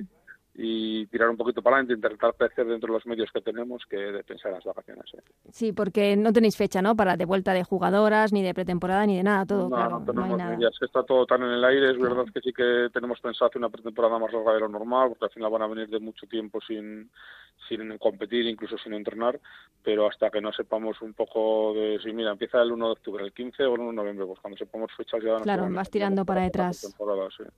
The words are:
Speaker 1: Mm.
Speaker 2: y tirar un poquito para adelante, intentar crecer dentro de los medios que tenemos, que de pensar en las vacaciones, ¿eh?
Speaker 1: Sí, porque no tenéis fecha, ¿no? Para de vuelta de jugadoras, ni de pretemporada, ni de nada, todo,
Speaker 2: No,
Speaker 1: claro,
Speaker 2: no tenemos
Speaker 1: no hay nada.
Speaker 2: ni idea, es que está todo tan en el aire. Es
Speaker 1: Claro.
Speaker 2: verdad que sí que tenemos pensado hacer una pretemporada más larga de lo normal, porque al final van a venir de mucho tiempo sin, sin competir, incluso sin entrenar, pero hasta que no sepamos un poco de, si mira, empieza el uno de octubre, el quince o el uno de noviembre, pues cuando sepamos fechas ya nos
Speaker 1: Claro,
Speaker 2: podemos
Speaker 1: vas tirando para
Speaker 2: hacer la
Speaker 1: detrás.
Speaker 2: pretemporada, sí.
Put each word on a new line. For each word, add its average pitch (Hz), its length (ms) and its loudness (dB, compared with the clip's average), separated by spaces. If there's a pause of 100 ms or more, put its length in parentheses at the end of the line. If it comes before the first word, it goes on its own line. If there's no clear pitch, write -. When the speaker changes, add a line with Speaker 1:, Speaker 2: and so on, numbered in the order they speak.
Speaker 1:
Mm. 190 60 -12 (480)
Speaker 2:
y 110 520 -4
tirar 113 220 2
un 117 60 -2
poquito 117 260 -2
para 123 140 6
adelante, 123 180 2
intentar 110 420 0
crecer 120 300 0
dentro 117 200 -4
de 113 120 -2
los - 80 -16
medios 113 280 -4
que 110 60 -4
tenemos, 117 500 -8
que 107 60 -6
de 101 260 -6
pensar - 300 -10
en - 60 -6
las 92 60 -16
vacaciones, - 400 -12 (100)
¿eh? - 40 -20 (320)
Speaker 1:
Sí, 220 220 -2
porque 202 440 2
no 214 160 4
tenéis 220 240 6
fecha, 196 240 0
¿no? 208 140 4
Para 185 220 4
de 180 80 -2
vuelta 185 280 2
de 180 120 2
jugadoras, 208 680 4
ni 202 100 4
de 185 120 0
pretemporada, 185 500 0
ni 202 120 4
de 180 80 2
nada, 196 220 4
todo, - 220 0
Speaker 2:
No, 127 80 -2
Speaker 1:
claro, 117 220 0
Speaker 2:
no 110 60 -10
tenemos 120 240 -2
Speaker 1:
no - 60 0
hay - 40 0
nada. 117 140 -4
Speaker 2:
ni 113 60 -4
idea, 117 120 4
es - 80 -4
que 127 80 -2
está 131 160 0
todo 127 240 4
tan 127 160 4
en 123 80 0
el 123 140 2
aire. 135 260 6
Es 131 60 2
Speaker 1:
Claro. 123 200 2
Speaker 2:
verdad 120 160 -2
que - 80 -6
sí 127 120 -2
que 120 400 2
tenemos 120 280 -4
pensado 117 280 2
hacer 127 100 -8
una 120 100 -2
pretemporada 113 500 0
más 110 140 -4
larga 113 220 2
de 110 60 2
lo 107 80 0
normal, 120 400 2
porque 113 160 -6
al 104 80 0
final 113 180 -4
van 110 120 0
a 107 40 -2
venir 110 220 -6
de 110 100 -4
mucho 107 300 -14
tiempo 107 360 -6
sin, 107 460 -12 (580)
sin 110 300 -8
competir, 113 480 0
incluso 110 320 -6
sin 110 160 -10
entrenar, 113 460 -2 (420)
pero 107 260 2
hasta 104 220 0
que 104 100 -2
no 104 120 -2
sepamos 110 500 -4
un 110 120 -12
poco 110 600 0
de, 107 280 0
si 110 100 -8
mira, 113 180 -2
empieza 120 320 2
el 120 100 2
uno 117 140 -2
de 113 60 0
octubre, 101 320 -8
el 101 80 -10
quince 123 320 -6
o 123 100 2
el 117 60 -2
uno 120 100 -6
de 117 60 -8
noviembre, 101 300 -6
pues 92 140 -12
cuando 104 180 -14
sepamos 110 380 -8
fechas 113 260 -6
ya 110 100 0
nos 110 100 0
Speaker 1:
Claro, 202 200 0
Speaker 2:
podemos 180 160 -2
Speaker 1:
vas 190 120 -6
tirando 196 340 0
para 185 180 0
Speaker 2:
hacer 180 160 -2
la 185 100 2
Speaker 1:
detrás. 175 120 -6
Speaker 2:
pretemporada, 101 560 -4
sí. 110 80 -14 (140)